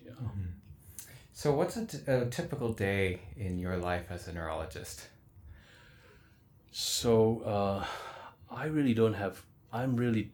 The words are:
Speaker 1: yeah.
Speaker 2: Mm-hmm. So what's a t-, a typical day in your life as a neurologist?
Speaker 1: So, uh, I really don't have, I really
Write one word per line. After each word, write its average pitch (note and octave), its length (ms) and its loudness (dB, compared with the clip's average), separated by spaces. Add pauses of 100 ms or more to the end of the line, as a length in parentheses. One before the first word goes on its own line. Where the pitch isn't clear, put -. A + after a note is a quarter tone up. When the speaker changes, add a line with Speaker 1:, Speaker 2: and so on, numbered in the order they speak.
Speaker 1:
yeah. - 80 -16
Speaker 2:
Mm-hmm. G2+ 380 -6 (840)
So D3 220 2
what's D#3 220 0
a A3+ 100 -4
t-, D3 200 -8
a B2+ 200 4
typical A#2+ 460 -2
day G2 480 2 (160)
in F2+ 220 -2
your F2+ 200 -2
life F2 320 -2
as F2 180 -8
a E2 40 -8
neurologist? D#2+ 760 -6 (1600)
Speaker 1:
So, A2+ 680 4
uh, G2+ 440 2 (680)
I C3 160 -4
really D3 280 4
don't A2 200 6
have, G2 280 -4 (300)
I A#2+ 120 -2
really A#2+ 500 2